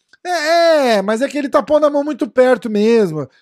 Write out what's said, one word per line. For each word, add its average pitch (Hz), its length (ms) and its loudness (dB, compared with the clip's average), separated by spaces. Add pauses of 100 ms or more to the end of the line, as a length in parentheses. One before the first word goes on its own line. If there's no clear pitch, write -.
(240)
"É, 320 720 0
é, 190 60 0
mas 220 180 -4
é 269 80 -2
que 269 80 -10
ele 285 140 -4
tá 294 120 0
pondo 302 220 0
a 294 60 2
mão 285 120 0
muito 285 240 -6
perto 254 440 0
mesmo." 208 580 0 (140)